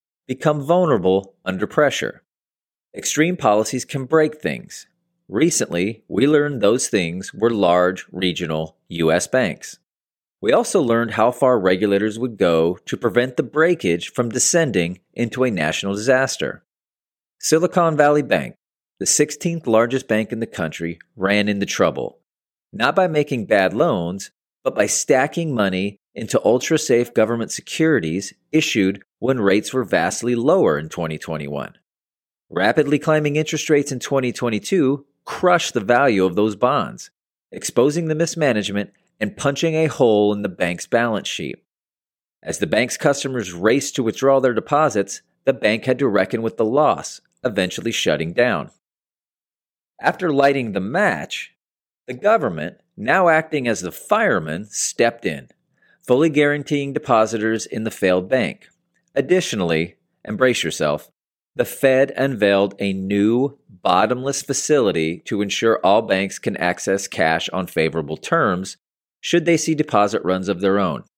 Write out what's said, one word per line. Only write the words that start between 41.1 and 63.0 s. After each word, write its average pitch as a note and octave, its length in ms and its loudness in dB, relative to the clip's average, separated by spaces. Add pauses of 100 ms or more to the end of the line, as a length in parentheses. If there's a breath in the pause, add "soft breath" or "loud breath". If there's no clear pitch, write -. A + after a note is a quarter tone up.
sheet. - 360 -8 (800)
As - 160 -6
the - 80 -2
bank's A#2+ 300 0
customers C3 560 -2
raced G#2+ 440 0
to C#3 60 -2
withdraw C3+ 380 2
their B2+ 120 2
deposits, A#2 720 -2 (220)
the C3+ 80 2
bank A2 320 0
had B2 160 0
to C#3 80 2
reckon G2+ 340 0
with A2+ 140 -6
the A#2 80 2
loss, A2+ 560 0 (220)
eventually G2 500 -2
shutting E2 400 -2
down. A2+ 380 0 (1300)
After D#3 320 0
lighting C#3 400 2
the G2 80 -2
match, A2 760 -4 (520)
the B2+ 80 -8
government, B2 640 -2 (180)
now D#3+ 320 2
acting D#3 380 0
as A2 140 -2
the F2 120 -6
fireman, G#2 720 -2
stepped - 580 -2
in, C#2+ 240 -8 (580)
fully C#3 220 4
guaranteeing C#3+ 640 0
depositors A2 720 0
in A2 180 -6
the A2 60 -4
failed F#2 380 0
bank. A#2+ 400 -2 (460)
Additionally, G#2 800 0 (300)
embrace A#2 380 0
yourself, D#2 460 -2 (480)
the B2 80 0
Fed C3+ 520 2
unveiled G2+ 640 2
a G2 120 -2
new G#2 640 0 (120)